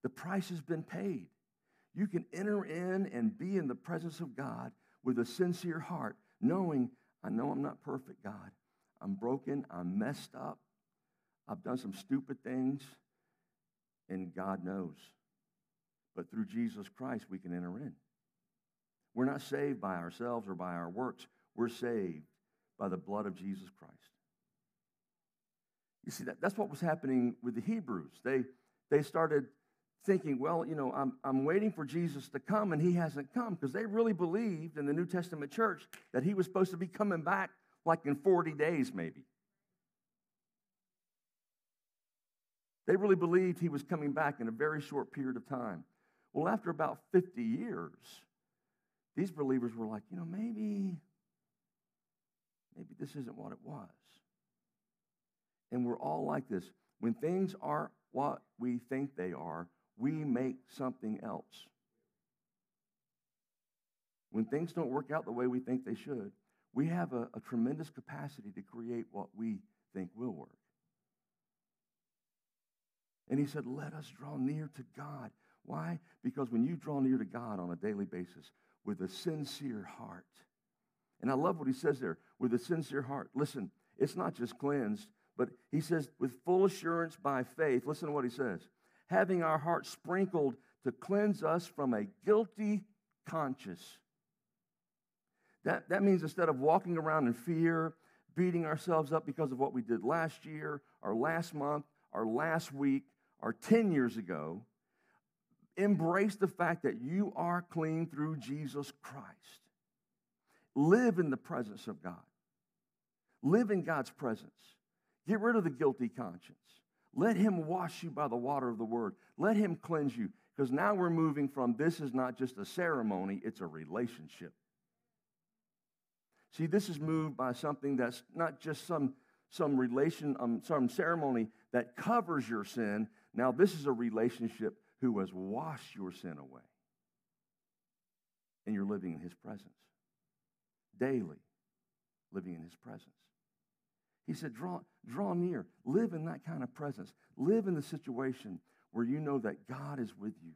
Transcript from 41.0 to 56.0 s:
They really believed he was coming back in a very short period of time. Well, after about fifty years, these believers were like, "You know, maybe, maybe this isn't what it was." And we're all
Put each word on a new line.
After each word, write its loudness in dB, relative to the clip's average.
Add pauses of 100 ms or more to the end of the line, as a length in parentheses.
They 6
really 6
believed 4
he 2
was -2
coming -2
back 0
in -4
a -2
very 0
short -6
period -4
of -10
time. -6 (520)
Well, 2
after 0
about 0 (140)
fifty 4
years, -2 (1200)
these 0
believers 0
were -4
like, -6
"You -10
know, -6
maybe, -4 (1800)
maybe -18
this -10
isn't -10
what -12
it -14
was." -14 (1800)
And 0
we're 0
all -4